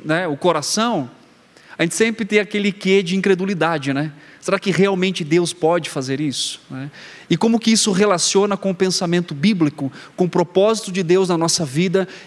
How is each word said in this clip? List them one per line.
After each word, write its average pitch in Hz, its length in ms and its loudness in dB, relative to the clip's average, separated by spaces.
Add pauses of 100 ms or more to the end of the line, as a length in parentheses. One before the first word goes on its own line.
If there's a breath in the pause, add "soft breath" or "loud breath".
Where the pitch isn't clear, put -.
né, 165 220 0
o 147 100 -4
coração, 170 720 0 (720 loud breath)
a 165 60 2
gente 170 100 -2
sempre 220 300 0
tem 208 160 2
aquele 202 320 -2
quê 196 320 2
de 170 100 -2
incredulidade, 175 760 0
né? 147 180 -2 (300 loud breath)
Será 190 180 -2
que 190 140 -2
realmente 185 500 0
Deus 170 300 0
pode 160 380 0
fazer 135 300 -6
isso, - 480 -6
né? 139 220 -12 (400 loud breath)
E 170 60 2
como 226 240 2
que 220 100 0
isso 214 220 2
relaciona 196 640 2
com 190 140 -4
o 185 40 -2
pensamento 175 580 0
bíblico, 147 600 0 (240 loud breath)
com 185 80 2
o 175 40 0
propósito 190 640 0
de 185 140 -2
Deus 180 240 4
na 170 100 0
nossa 165 260 0
vida 175 440 0 (180 loud breath)